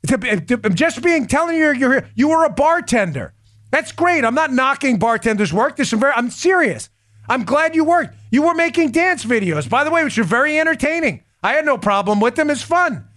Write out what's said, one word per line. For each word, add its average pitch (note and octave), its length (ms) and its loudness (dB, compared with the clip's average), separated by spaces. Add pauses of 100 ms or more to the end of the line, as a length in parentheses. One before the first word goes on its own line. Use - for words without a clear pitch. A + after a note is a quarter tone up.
To C4 100 0
be, G#3+ 220 -2
to, A#3+ 240 -2
I'm G3+ 100 0
just D#4 280 0
being, E4 260 2
telling E4 280 0
you, D#4 160 4
you're, B3+ 320 2 (120)
you C4 120 2
were D#4+ 160 4
a D4+ 60 2
bartender. A#3 840 -2 (360)
That's C#4+ 220 -2
great. E4+ 320 0
I'm A3+ 100 0
not D4+ 180 0
knocking C4 460 0
bartenders' G#3+ 540 0
work. A#3 240 0
There's C#4 140 -2
some A3 100 0
very, C4+ 160 2
I'm A#3+ 140 -2
serious. E4 580 0 (400)
I'm A#3 160 -2
glad D#4 320 0
you D#4+ 80 2
worked. E4 320 0 (140)
You C4+ 120 4
were E4 120 2
making E4 360 0
dance E4 340 0
videos, F3+ 440 -2
by C4 160 0
the D#4 60 -2
way, E4 120 2
which C4+ 160 -2
are A3+ 60 2
very C4+ 340 0
entertaining. D#4 640 -2 (200)
I G3+ 100 0
had D#4 120 0
no C#4 140 0
problem G3+ 400 0
with A#3+ 160 2
them. D4+ 160 0
It's C#4+ 120 -2
fun. D#4+ 420 -2 (120)